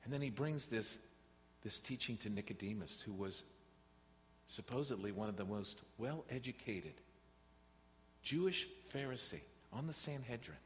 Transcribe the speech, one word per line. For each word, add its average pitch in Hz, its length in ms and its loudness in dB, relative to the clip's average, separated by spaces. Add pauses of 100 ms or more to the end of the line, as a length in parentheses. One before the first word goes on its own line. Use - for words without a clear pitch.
And 117 80 0
then 143 100 2
he 139 80 2
brings 143 360 2
this, 113 300 2 (640)
this - 160 0
teaching 123 400 0
to 104 120 -2
Nicodemus, 101 720 0
who 107 80 -2
was 95 300 0 (1040)
supposedly 110 640 2
one 104 160 2
of 101 80 0
the 98 80 0
most 101 380 -2 (160)
well-educated 120 960 -2 (1300)
Jewish 180 440 4 (280)
Pharisee 127 460 0 (300)
on 131 160 0
the 160 60 0
Sanhedrin 123 720 -2